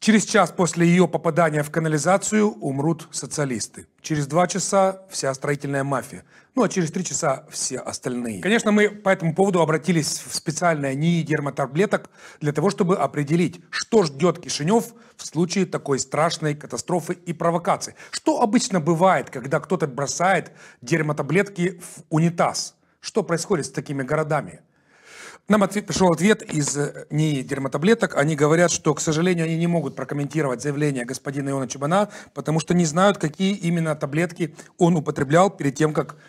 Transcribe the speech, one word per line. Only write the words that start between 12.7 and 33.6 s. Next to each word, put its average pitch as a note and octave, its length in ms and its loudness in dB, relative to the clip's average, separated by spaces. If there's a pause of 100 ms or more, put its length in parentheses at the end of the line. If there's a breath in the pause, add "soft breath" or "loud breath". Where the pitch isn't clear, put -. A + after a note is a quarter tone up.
определить, D3 600 0 (100)
что - 320 2
ждет D#3+ 380 0
Кишинев F#3 520 0 (240 loud breath)
в - 80 -16
случае F3 420 -2
такой C#3+ 340 -2
страшной D3+ 560 -2
катастрофы D#3+ 580 -4
и - 180 -10
провокации. E3+ 640 -2 (160 loud breath)
Что - 320 0
обычно G3+ 380 2
бывает, D#3+ 500 2
когда C3 300 -4
кто-то E3+ 260 -2
бросает C#3+ 640 -2 (300 loud breath)
дерьмотаблетки D#3+ 1000 0
в - 300 -18
унитаз? E3 640 0 (240)
Что - 240 -4
происходит E3 440 -2
с - 40 -12
такими C#3 320 -6
городами? C#3+ 600 -4 (840 loud breath)
Нам G3+ 160 4
отве-, G3 180 -2
пришел F3 300 2
ответ G3+ 300 2
из, C#3+ 340 -4
э, C#3+ 340 -4
нии D3+ 320 0
дерьмотаблеток. D3 720 0
Они D3 200 2
говорят, D#3+ 340 4
что, - 240 0
к C3 60 -8
сожалению, E3+ 460 0
они E3 100 -2
не E3 100 0
могут E3 300 -2
прокомментировать C#3+ 640 -4
заявление C#3+ 420 -2
господина C3+ 460 -6
Иона C3+ 160 -4
Чабана, E3 440 0 (220 loud breath)
потому D3+ 280 -2
что - 140 0
не F3 100 4
знают, F#3 340 2
какие F#3+ 380 -2
именно E3 400 -2